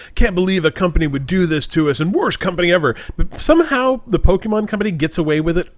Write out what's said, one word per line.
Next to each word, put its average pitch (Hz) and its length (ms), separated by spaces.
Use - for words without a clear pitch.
can't 220 200
believe 185 300
a 160 80
company 165 340
would 139 200
do 180 200
this 156 220
to 156 200
us 139 120
and 165 120
worst 285 280
company 175 320
ever. 151 240
But - 240
somehow 277 680
the 185 120
Pokemon 214 500
company 214 220
gets 156 280
away 151 220
with 160 160
it 175 220